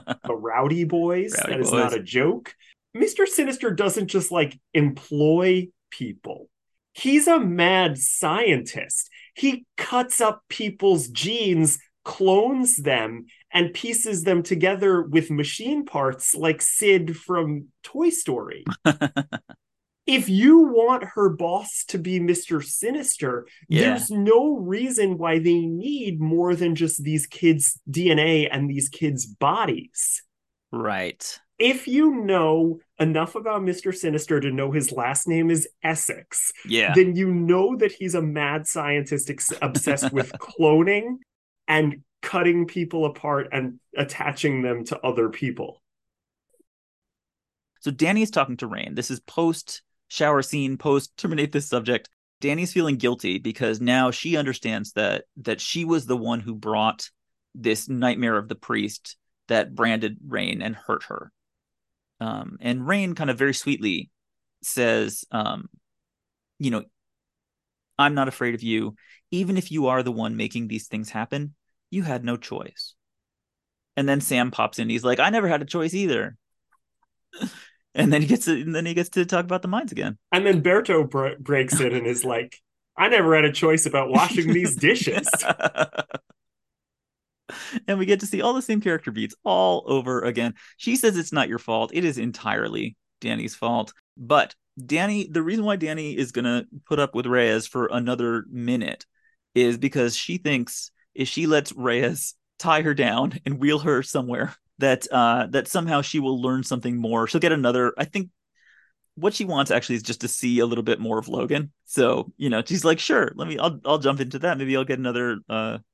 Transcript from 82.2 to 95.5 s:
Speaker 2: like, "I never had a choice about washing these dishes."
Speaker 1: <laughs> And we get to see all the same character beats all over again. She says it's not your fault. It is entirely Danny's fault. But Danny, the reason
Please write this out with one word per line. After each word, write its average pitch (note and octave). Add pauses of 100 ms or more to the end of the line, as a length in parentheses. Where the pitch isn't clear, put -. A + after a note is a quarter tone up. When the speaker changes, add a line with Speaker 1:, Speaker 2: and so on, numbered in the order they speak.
Speaker 2:
like, A#2+ (380)
"I F3+
never E3+
had D3+
a C#3+
choice D#3+
about C3+
washing E3
these E3+
dishes." F#3+
Speaker 1:
<laughs> - (2500)
And G3
we F#3+
get G3
to G3+
see G3
all A#3+
the C4
same G#3+
character E3+
beats G#3 (100)
all F#3
over B2+
again. A#2 (220)
She A#3
says A3
it's E3+
not C3+
your A2+
fault. A2+
It F3
is C#3+
entirely A2 (240)
Danny's A2+
fault. A#2 (240)
But C3+ (300)
Danny, F#3+
the D#3+
reason G#3